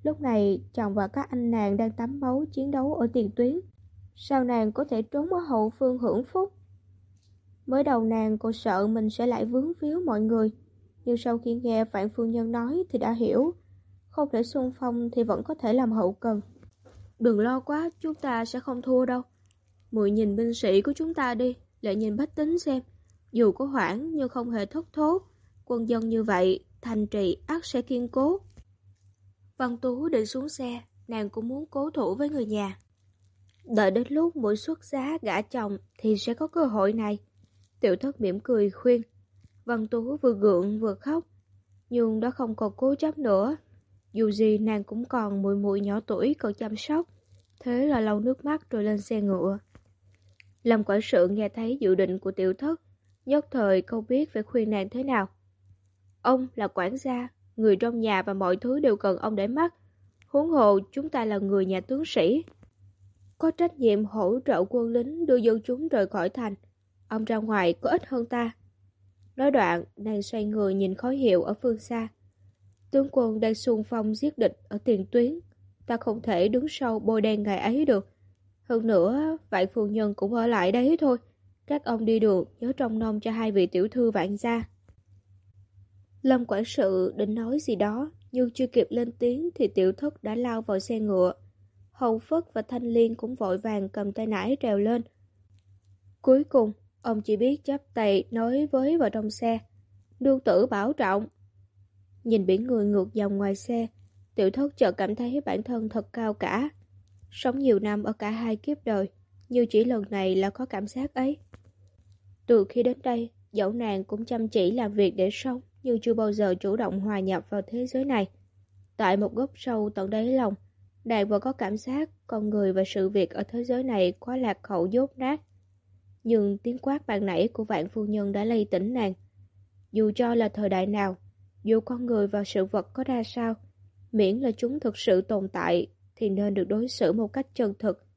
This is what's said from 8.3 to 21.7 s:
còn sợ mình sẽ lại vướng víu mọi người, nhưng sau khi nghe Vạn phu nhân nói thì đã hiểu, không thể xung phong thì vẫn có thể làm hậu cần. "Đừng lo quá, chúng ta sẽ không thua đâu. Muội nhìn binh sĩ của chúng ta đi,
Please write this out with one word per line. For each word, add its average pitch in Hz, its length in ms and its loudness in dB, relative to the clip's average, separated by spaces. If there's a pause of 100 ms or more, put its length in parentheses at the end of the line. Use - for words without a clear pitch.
còn 226 160 -2
sợ 202 340 0
mình 220 220 0
sẽ 233 180 -2
lại 226 180 0
vướng 262 340 -2
víu 311 260 -4
mọi 214 160 0
người, 220 300 2 (540)
nhưng 240 120 0
sau 233 200 -2
khi 233 160 -4
nghe 233 320 0
Vạn 208 240 -4
phu 233 160 -2
nhân 226 260 -2
nói 247 380 -2
thì 240 100 -2
đã - 120 0
hiểu, 233 420 2 (560)
không 294 220 -2
thể 233 120 0
xung 254 360 -4
phong 240 300 -2
thì 240 140 0
vẫn 220 200 0
có 311 100 -6
thể 233 200 -2
làm 247 180 2
hậu 202 220 0
cần. 214 280 -4 (800)
"Đừng 226 200 4
lo 247 200 0
quá, 302 300 -4 (100)
chúng 320 160 -6
ta 233 300 -4
sẽ 247 140 -8
không 254 220 -8
thua 254 240 2
đâu. 247 160 -2 (680)
Muội 208 200 2
nhìn 208 240 2
binh 233 180 0
sĩ 202 280 4
của 285 140 0
chúng 320 180 -4
ta 254 220 -2
đi, 247 200 0 (260)